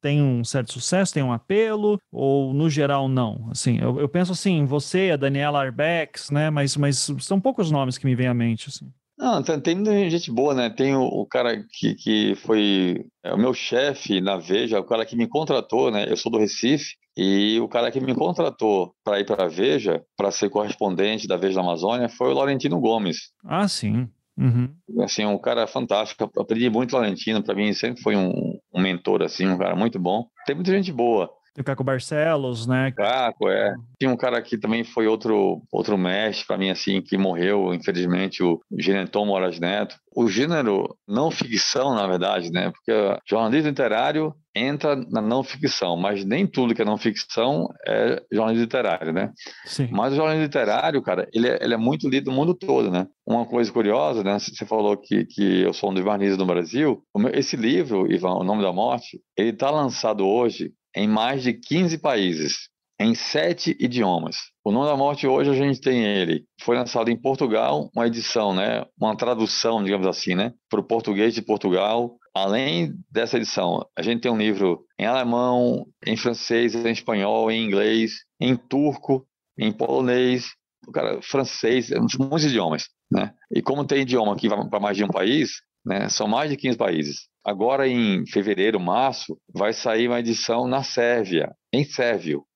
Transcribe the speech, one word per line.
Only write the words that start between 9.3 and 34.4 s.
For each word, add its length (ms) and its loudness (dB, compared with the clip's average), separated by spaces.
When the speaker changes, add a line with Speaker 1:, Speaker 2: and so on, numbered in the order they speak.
Speaker 2:
tem, 180 -2
tem 160 0
muita 340 2
gente 220 -2
boa, 200 2
né? 160 0
Tem 280 2
o, 80 4
o 220 -2
cara 360 0
que, 160 0
que 400 2
foi, 680 2
é, 80 -4
o 60 0
meu 160 4
chefe 680 -2
na 160 0
Veja, 440 0
o 40 -6
cara 220 0
que 80 -16
me 140 0
contratou, 640 0
né? 180 0
Eu 60 2
sou 160 -4
do 60 2
Recife, 560 0
e 440 2
o 80 -2
cara 240 0
que 80 -2
me 140 0
contratou 760 0
pra 160 0
ir 40 0
pra 220 0
Veja, 560 0
pra 160 0
ser 180 0
correspondente 800 -2
da 80 2
Veja 200 0
da 40 0
Amazônia, 480 0
foi 220 -2
o 40 2
Laurentino 460 0
Gomes. 500 0
Speaker 1:
Ah, 240 0
sim. 400 -2
Uhum. 340 2
Speaker 2:
Assim, 220 -2
um 140 0
cara 300 0
fantástico. 680 -2
Eu 80 -2
aprendi 280 0
muito 200 0
com 60 0
o 40 2
Laurentino, 440 -2
pra 100 -2
mim 180 0
sempre 300 -6
foi 140 2
um, 420 -2
um 60 -2
mentor, 420 0
assim, 240 -2
um 120 2
cara 180 0
muito 240 0
bom. 260 0
Tem 100 -2
muita 160 0
gente 180 0
boa. 400 0
Speaker 1:
E 60 -12
o 40 -4
Caco 200 -4
Barcelos, 800 -2
né? 260 2
Speaker 2:
Caco, 540 0
é. 280 2
Tinha 100 2
um 60 2
cara 240 0